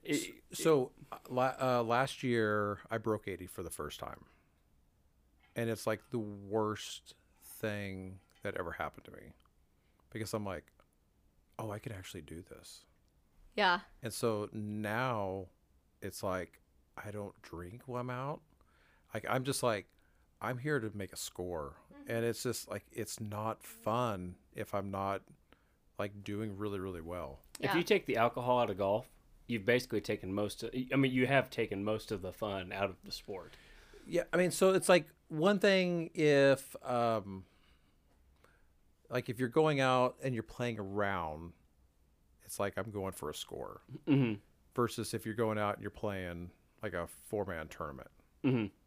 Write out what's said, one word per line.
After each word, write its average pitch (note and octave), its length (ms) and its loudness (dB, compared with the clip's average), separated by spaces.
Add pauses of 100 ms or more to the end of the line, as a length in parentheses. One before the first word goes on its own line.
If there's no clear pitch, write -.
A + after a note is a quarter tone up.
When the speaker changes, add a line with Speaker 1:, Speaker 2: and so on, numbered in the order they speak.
Speaker 1:
S-, D3 180 0
Speaker 2:
It, - 120 -10 (220)
Speaker 1:
so, D3 340 4 (200)
uh, - 60 -12 (120)
la-, B2+ 320 2
uh, B2 220 4
last A#2+ 400 2
year, G#2+ 560 2 (100)
I A2+ 80 -2
broke G#2+ 300 0
eighty F2+ 180 -8
for - 160 -12
the E2 80 -6
first - 300 -8
time. - 260 -10 (1300)
And A#2 140 -2
it's, A2 160 -4
like, A2 240 0
the A#2+ 100 -2
worst G#2 960 -4 (300)
thing F#2+ 760 -6 (240)
that G2+ 140 -4
ever E2+ 160 -4
happened - 320 -6
to - 60 -16
me. - 220 -18 (800)
Because A2 220 -6
I'm G#2+ 120 -2
like, F2 200 -6 (920)
"Oh, A2 100 -6
I G#2 100 -6
can - 120 -10
actually F#2 300 -12
do D#2 200 -12
this." - 440 -18 (680)
Speaker 3:
Yeah. F#3+ 260 4 (200)
Speaker 1:
And A2+ 120 -4
so G#2+ 400 0
now G#2 920 -2 (540)
it's - 220 -8
like, F#2 380 -4 (360)
I G#2+ 140 -10
don't G2+ 300 -10
drink F2+ 440 -12
when B2 140 -6
I'm B2 100 -6
out. C3+ 320 -6 (720)
Like, A2 160 -6
I'm B2+ 140 2
just C3+ 200 -2
like, G#2+ 240 2 (540)
I'm B2 180 -2
here D3 200 0
to A2 160 -2
make G2 160 -6
a - 60 -12
score. D#2+ 580 -6 (180)
Speaker 4:
Mm-hmm. C#4 180 -12
Speaker 1:
And A#2 140 0
it's A#2 180 -2
just, - 260 -4
like, G2+ 240 -6
it's - 260 -6
not G#2+ 420 -4
fun G#2 720 -2 (200)
if - 180 -6
I'm G2+ 180 -2
not, G2 300 -2 (760)
like, G2+ 260 -6
doing G#2 340 -4
really, G2+ 220 -2
really F#2 220 -6
well. D#2+ 380 -8 (200)
Speaker 2:
If - 120 -2
Speaker 3:
Yeah. F3+ 60 2
Speaker 2:
you F3 60 2
take G3+ 220 2
the A#2+ 120 0
alcohol A#2+ 420 4
out A#2 100 4
of F#2+ 80 -2
golf, G2 320 2 (380)
you've G#2 180 -4
basically A#2+ 360 2
taken F#2+ 320 -4
most G#2 300 -2
of, A2+ 100 -6 (200)
I - 20 2
mean, C3+ 160 6
you B2+ 160 4
have C3+ 220 4
taken G2+ 340 -2
most G#2+ 280 -2
of F#2+ 100 -2
the F#2 100 -6
fun G2 400 -4
out G2 180 0
of F2+ 140 -8
the G2 80 -12
sport. F#2 420 -10 (540)
Speaker 1:
Yeah, E3+ 240 0
I E3+ 60 4
mean, F3+ 140 6
so F#3+ 220 6
it's F#3 140 4
like, F3+ 200 8 (220)
one F3 300 4
thing F3+ 540 4
if, C#3 720 6
um, A2+ 600 0 (1600)
like, B2 200 -2
if A2+ 100 -6
you're B2+ 100 2
going D#3 300 6
out B2+ 440 6
and C3+ 100 0
you're A2+ 100 0
playing A#2+ 360 -4
around, F#2+ 760 -2 (880)
it's - 160 -12
like, G2+ 180 0
"I'm G2+ 140 -4
going F#2+ 220 -2
for - 160 -6
a - 60 -6
score." - 460 -10 (260)
Speaker 2:
Mm-hmm. C3 280 4 (400)
Speaker 1:
Versus A#2 380 0
if A2 120 -6
you're G#2+ 100 -4
going A2 220 2
out G#2 180 2
and G#2+ 60 -14
you're G2+ 100 -6
playing, F2+ 600 -6 (320)
like, G2 100 -4
a E2+ 140 -2 (200)
four-man F2+ 420 -4
tournament. C#2+ 400 -10 (360)
Speaker 2:
Mm-hmm. A#2+ 220 2 (200)